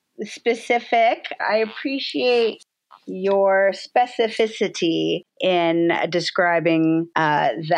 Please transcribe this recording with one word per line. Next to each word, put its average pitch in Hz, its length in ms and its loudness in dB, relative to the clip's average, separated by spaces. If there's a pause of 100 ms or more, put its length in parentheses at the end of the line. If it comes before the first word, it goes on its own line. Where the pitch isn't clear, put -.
(240)
specific. 240 1000 -2 (140)
I - 180 -2
appreciate 247 1040 -2 (420)
your 196 680 2
specificity, 185 1500 -2 (180)
in 170 520 2 (180)
describing, 165 1040 0
uh, 151 340 2 (180)
the 170 100 0